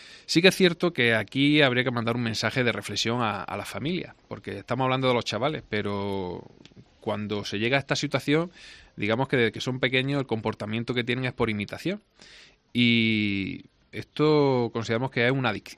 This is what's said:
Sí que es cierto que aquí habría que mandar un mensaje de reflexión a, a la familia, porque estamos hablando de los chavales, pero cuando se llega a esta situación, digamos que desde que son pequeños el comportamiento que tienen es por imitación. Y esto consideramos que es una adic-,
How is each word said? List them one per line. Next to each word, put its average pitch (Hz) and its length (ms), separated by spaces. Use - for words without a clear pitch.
Sí - 140
que 185 80
es 180 80
cierto 175 380
que 117 200
aquí 139 460
habría 127 240
que 131 60
mandar 117 260
un 123 60
mensaje 117 420
de 117 80
reflexión 107 480
a, 101 220
a - 160
la 98 80
familia, 143 480
porque 101 340
estamos 127 240
hablando 131 240
de 127 40
los 117 140
chavales, 123 420
pero 98 760
cuando 104 420
se 101 140
llega 117 180
a 139 40
esta - 140
situación, 147 560
digamos 113 320
que 139 80
desde 113 160
que 113 80
son 131 200
pequeños 131 400
el 135 60
comportamiento 110 680
que 120 100
tienen 123 220
es 120 80
por 113 160
imitación. 107 500
Y 107 960
esto 143 800
consideramos 117 380
que 120 160
es 127 40
una 127 220
adic-, - 260